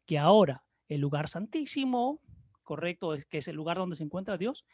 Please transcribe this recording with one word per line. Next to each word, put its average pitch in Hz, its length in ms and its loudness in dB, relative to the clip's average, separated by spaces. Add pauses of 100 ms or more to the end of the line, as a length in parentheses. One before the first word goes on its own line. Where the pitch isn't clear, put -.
que 151 120 0
ahora 160 460 6 (240)
el 147 120 -2
lugar 143 280 0
santísimo, 262 920 -2 (440)
correcto, 165 500 -4
es 143 120 -8
que 156 120 -8
es 139 80 -6
el 165 80 -10
lugar 156 220 -4
donde 180 180 -2
se 160 80 -8
encuentra 185 360 -4
Dios, 226 360 -6